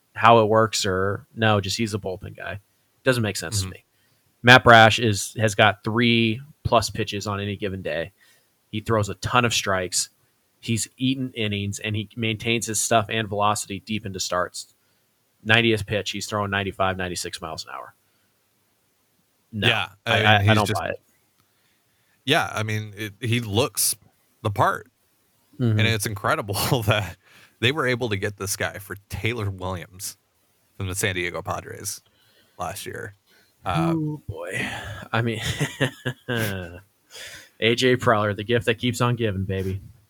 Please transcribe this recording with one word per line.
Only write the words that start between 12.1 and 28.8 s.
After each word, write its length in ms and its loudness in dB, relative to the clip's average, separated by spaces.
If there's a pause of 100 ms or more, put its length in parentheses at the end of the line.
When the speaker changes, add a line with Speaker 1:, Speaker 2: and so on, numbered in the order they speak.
Speaker 1:
maintains 480 -2
his 160 -4
stuff 280 2
and 200 -4
velocity 500 0
deep 260 -6
into 140 -8
starts. 540 -6 (720)
Ninetieth 420 4
pitch, 260 -4
he's 160 -8
throwing 240 -2
ninety-five, 460 -2
ninety-six 440 -8
miles 240 -10
an 80 -18
hour. 200 -16 (1600)
No, 160 -2
Speaker 2:
Yeah, 220 0 (160)
Speaker 1:
I, 60 -2
Speaker 2:
I 60 4
mean, 80 2
Speaker 1:
I, 100 8
I 80 4
Speaker 2:
he's 120 6
Speaker 1:
don't 120 4
Speaker 2:
just 140 -2
Speaker 1:
buy 80 -4
it. 120 -8 (1200)
Speaker 2:
Yeah, 280 2
I 100 -2
mean, 340 -4
it, 240 -8
he 180 0
looks 560 0 (480)
the 80 0
part, 360 0 (720)
Speaker 1:
Mm-hmm. 200 2
Speaker 2:
and 80 2
it's 200 -2
incredible 720 -2
<laughs> 60 -2
that 300 0 (420)
they 120 2
were 140 -2
able 240 0
to 80 -2
get 200 -6
this 180 -6
guy 240 -6
for 160 -14 (140)